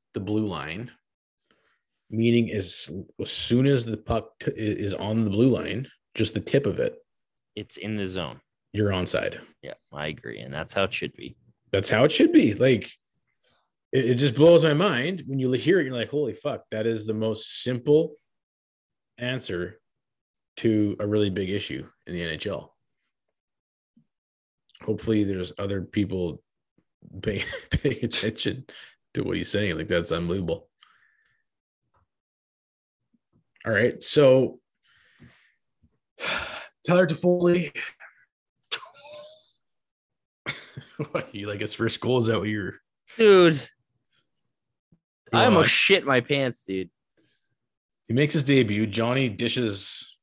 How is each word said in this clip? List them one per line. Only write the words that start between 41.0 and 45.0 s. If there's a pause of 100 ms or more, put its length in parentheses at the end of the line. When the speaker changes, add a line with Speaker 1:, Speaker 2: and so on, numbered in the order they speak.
Speaker 1:
What,
you
like
his
first
goal?
Is
that
what
you're (420)
Speaker 2:
Dude, (1800)